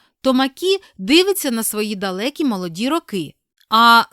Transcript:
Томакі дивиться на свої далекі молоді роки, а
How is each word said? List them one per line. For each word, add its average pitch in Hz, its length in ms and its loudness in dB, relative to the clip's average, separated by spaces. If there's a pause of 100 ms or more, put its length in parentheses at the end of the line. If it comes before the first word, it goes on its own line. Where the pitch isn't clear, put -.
(200)
Томакі 269 580 -2 (200)
дивиться 311 520 0
на 226 120 -4
свої 214 340 -6
далекі 202 480 -6
молоді 190 440 -4
роки, 214 460 -6 (360)
а 233 420 6